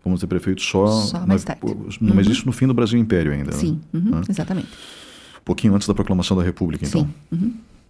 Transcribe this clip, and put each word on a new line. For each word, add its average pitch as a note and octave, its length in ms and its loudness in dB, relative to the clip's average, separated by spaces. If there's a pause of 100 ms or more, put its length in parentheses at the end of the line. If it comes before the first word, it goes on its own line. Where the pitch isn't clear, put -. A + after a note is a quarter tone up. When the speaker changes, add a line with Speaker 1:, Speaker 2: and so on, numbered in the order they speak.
Speaker 1:
Vamos F2+ 160 0
ter F#2 80 -4
prefeito F#2 360 -2
só G2 240 2
Speaker 2:
Só G#2+ 340 0
Speaker 1:
na F3+ 60 -4
Speaker 2:
mais F#2+ 180 2
tarde. - 160 -8
Speaker 1:
pô, - 160 -4 (240)
mas G2 260 6
Speaker 2:
Uhum. A2 60 4
Speaker 1:
isso - 140 -2
no B2+ 60 0
fim C3 140 0
do C3 60 4
Brasil A#2+ 260 2
Império F#2+ 320 2
ainda, C#2+ 200 -4
né? D#2 80 -4
Speaker 2:
Sim, D#3+ 220 -2 (120)
uhum, D#3+ 80 -2
Speaker 1:
Né? F#3+ 280 0
Speaker 2:
exatamente. F#3 400 -4
Speaker 1:
Um - 760 -20
pouquinho G2 300 2
antes G2+ 120 0
da G#2 80 2
proclamação F#2+ 420 0
da F2+ 60 2
República, F2 440 -2
então. D#3 160 0
Speaker 2:
Sim, D3 120 -4 (160)
uhum. G3+ 240 -2 (360)